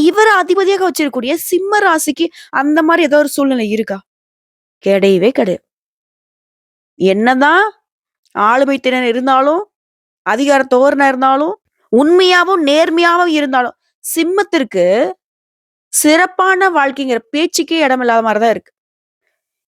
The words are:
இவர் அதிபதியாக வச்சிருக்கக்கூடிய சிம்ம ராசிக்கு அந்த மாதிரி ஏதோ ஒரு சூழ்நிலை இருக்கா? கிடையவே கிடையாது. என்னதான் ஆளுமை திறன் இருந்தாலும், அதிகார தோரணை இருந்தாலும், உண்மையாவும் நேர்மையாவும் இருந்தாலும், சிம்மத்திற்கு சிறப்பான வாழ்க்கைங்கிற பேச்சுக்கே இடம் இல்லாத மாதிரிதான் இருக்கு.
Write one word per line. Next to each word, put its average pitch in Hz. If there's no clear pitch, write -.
இவர் 403
அதிபதியாக 370
வச்சிருக்கக்கூடிய 277
சிம்ம 392
ராசிக்கு 330
அந்த 294
மாதிரி 330
ஏதோ 285
ஒரு 294
சூழ்நிலை 262
இருக்கா? 214
கிடையவே 196
கிடையாது. 220
என்னதான் 254
ஆளுமை 254
திறன் 254
இருந்தாலும், 269
அதிகார 269
தோரணை 277
இருந்தாலும், 269
உண்மையாவும் 349
நேர்மையாவும் 339
இருந்தாலும், 262
சிம்மத்திற்கு 330
சிறப்பான 370
வாழ்க்கைங்கிற 277
பேச்சுக்கே 330
இடம் 254
இல்லாத 226
மாதிரிதான் 220
இருக்கு. -